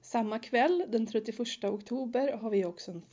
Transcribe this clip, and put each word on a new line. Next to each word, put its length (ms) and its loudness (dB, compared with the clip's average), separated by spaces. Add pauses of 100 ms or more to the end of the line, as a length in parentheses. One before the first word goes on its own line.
Samma 380 0
kväll, 500 4
den 180 2
trettioförsta 640 -2
oktober, 600 -2
har 160 -4
vi 160 4
också 260 -8
en 100 -10 (120)